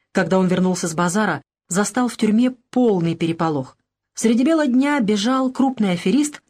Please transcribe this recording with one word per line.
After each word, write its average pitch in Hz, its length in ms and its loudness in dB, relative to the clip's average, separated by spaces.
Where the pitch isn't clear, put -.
Когда 185 260 2
он 190 80 4
вернулся 180 400 0
с 160 80 -8
базара, 175 480 0
застал 208 400 -2
в - 80 -8
тюрьме 226 360 2
полный 185 460 0
переполох. 165 600 -4
Среди 226 220 2
бела 311 240 2
дня 277 320 0
бежал 240 540 0
крупный 254 400 0
аферист, 240 580 -2